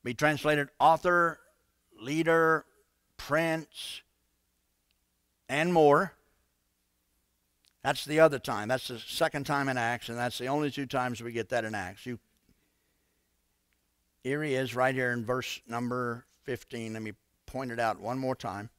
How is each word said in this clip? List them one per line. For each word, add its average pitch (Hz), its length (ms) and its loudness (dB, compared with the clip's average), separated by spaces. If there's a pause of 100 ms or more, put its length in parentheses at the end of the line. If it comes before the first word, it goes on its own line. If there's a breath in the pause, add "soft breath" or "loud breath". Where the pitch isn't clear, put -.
Be 123 120 -6
translated 151 540 2 (120)
author, 165 600 4 (600)
leader, 160 640 2 (520)
prince, 160 840 -4 (1500)
and 160 240 0
more. 156 420 6 (1700)
That's 143 220 -2
the 151 160 0
other 151 180 8
time. 107 300 -4
That's 127 200 -2
the 120 100 -10
second 151 460 -2
time 139 240 0
in 127 100 -2
Acts, 117 300 -2
and 117 100 -8
that's 120 200 -4
the 127 80 -6
only 143 240 -2
two 139 160 -8
times 123 360 -4
we 117 100 -10
get 113 180 -4
that 117 140 -2
in 110 100 -6
Acts. 95 320 -8
You, 123 120 -8 (2000)
here 147 200 -2
he 143 120 -2
is 131 200 -2
right 127 200 2
here 127 180 0
in 120 120 -4
verse 123 420 -4
number 120 600 -4 (160)
fifteen. 117 500 -8
Let 110 100 -8
me 107 100 -8 (340)
point 127 240 -8
it 117 100 -6
out 113 200 0
one 120 180 -4
more 131 180 -2
time. 104 420 -10